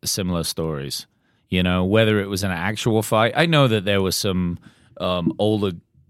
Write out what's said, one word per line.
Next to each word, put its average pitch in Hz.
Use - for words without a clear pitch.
similar 90
stories. 78
You 90
know, 90
whether 107
it 98
was 98
an 98
actual 107
fight. 110
I 165
know 147
that 107
there 101
were 92
some, 90
um, 90
older 104